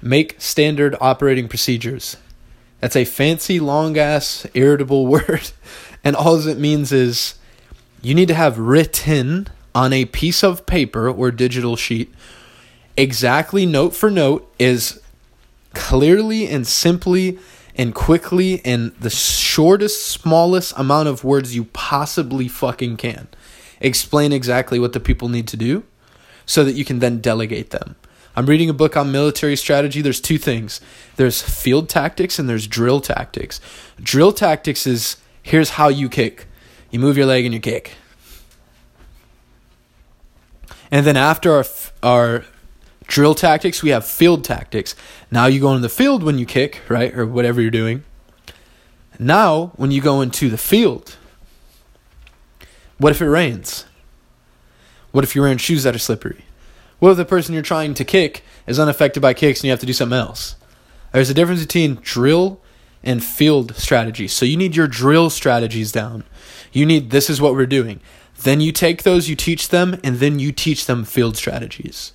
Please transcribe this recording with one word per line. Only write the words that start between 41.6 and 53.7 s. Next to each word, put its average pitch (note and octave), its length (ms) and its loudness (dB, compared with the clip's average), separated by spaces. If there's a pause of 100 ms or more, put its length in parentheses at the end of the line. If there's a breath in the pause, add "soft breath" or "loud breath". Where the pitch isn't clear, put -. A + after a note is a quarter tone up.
f-, - 300 -8 (120)
our A#2+ 420 2 (600)
drill D3 280 4
tactics, D#3+ 480 0
we D#3 60 2
have A#2 160 0
field E3 400 2
tactics. - 500 -8 (340 loud breath)
Now A#2+ 180 4
you C3+ 120 4
go C#3 140 4
in B2+ 80 0
the A#2 80 -2
field B3+ 340 0
when D3+ 140 0
you A#2+ 80 -4
kick, C#3 420 -2
right, A#2+ 260 -2
or A#2+ 120 -4
whatever A#2+ 340 0
you're A2+ 100 0
doing. A2+ 360 -4 (1120 soft breath)
Now, E3 560 2
when C3+ 160 -2
you C#3 100 0
go C#3 200 2
into B2+ 280 -2
the A2 80 -4
field, - 600 0 (1800 soft breath)
what D3 140 4
if C#3+ 100 -2
it E3 60 0
rains? D3 580 -2 (1300 soft breath)